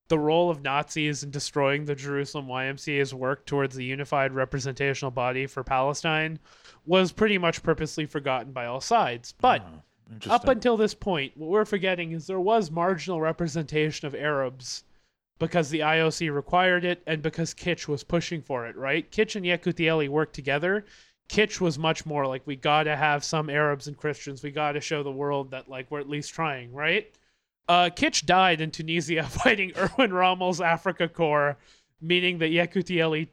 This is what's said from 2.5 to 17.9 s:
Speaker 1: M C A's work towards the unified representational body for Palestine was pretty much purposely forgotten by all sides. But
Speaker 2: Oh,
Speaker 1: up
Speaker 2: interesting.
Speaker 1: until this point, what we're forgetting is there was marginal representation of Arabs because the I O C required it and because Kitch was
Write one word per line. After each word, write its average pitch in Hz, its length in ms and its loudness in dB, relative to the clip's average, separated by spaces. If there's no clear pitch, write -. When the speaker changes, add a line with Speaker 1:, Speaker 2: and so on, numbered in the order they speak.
Speaker 1:
M 135 120 -6
C 147 200 -2
A's 135 140 0
work 131 320 -4
towards 135 320 -2
the 127 80 -8
unified 135 480 -2
representational 135 800 -2
body 127 360 -2
for 135 160 -8
Palestine 156 760 0
was 185 260 4
pretty 208 240 2
much 170 260 0
purposely 156 440 -2
forgotten 135 460 -4
by 127 120 -6
all 123 160 -6
sides. 139 580 0
But 226 240 4
Speaker 2:
Oh, 85 120 -18
Speaker 1:
up - 380 -20
Speaker 2:
interesting. 214 380 2
Speaker 1:
until 240 280 2
this 214 160 2
point, 156 420 -4
what 156 140 -8
we're 214 160 4
forgetting 180 460 -2
is 160 140 -8
there 185 140 -2
was 185 300 2
marginal 170 500 -2
representation 156 840 -2
of 139 80 -6
Arabs 131 720 -4
because 165 300 0
the 151 140 -2
I 156 180 4
O 160 80 4
C 156 220 -2
required 180 560 2
it 175 200 -2
and 156 140 -2
because 160 320 -4
Kitch - 360 -4
was 143 160 -4